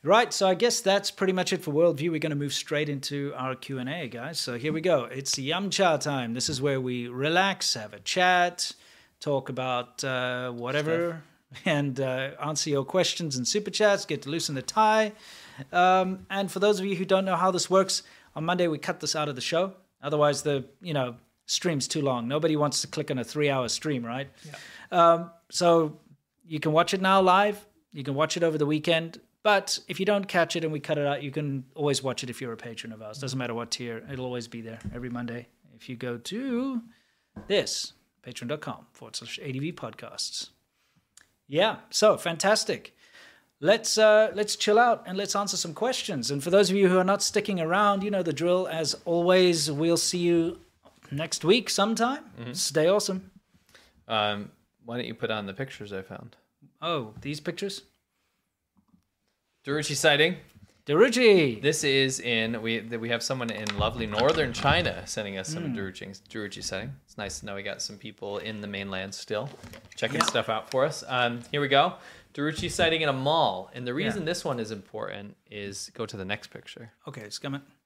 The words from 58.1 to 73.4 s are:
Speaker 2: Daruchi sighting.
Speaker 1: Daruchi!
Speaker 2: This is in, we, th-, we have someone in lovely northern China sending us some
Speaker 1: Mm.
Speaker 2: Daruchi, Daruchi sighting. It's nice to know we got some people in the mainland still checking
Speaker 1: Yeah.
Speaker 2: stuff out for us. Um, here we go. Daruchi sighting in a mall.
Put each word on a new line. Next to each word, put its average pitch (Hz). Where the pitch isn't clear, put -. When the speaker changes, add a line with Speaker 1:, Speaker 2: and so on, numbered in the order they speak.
Speaker 2:
Daruchi 147
sighting. 156
Speaker 1:
Daruchi! 190
Speaker 2:
This 147
is 135
in, 113
we, 113
th-, 113
we 117
have 117
someone 123
in 104
lovely 110
northern 127
China 139
sending 101
us 95
some 165
Speaker 1:
Mm. 131
Speaker 2:
Daruchi, 98
Daruchi 101
sighting. 104
It's -
nice 101
to 104
know 101
we 98
got 101
some 101
people 104
in 107
the 104
mainland 98
still 107
checking -
Speaker 1:
Yeah. 110
Speaker 2:
stuff 117
out 113
for 131
us. 151
Um, 123
here 143
we 143
go. 139
Daruchi 151
sighting 165
in 151
a 139
mall. 131